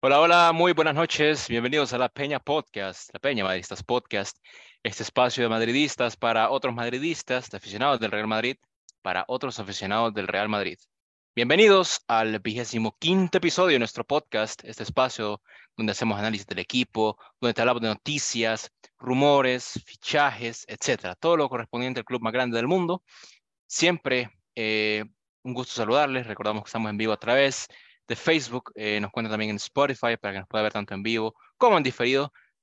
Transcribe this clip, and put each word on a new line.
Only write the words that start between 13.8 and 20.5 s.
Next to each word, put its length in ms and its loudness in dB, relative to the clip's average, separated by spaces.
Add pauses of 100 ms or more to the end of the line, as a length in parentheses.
podcast, 580 -2
este 200 -12
espacio 580 -2 (340)
donde 160 0
hacemos 260 0
análisis 300 -4
del 120 -6
equipo, 580 -2 (240)
donde 120 0
te 60 -4
hablamos 220 2
de 80 -2
noticias, 840 -4 (280)
rumores, 880 2
fichajes, 840 -2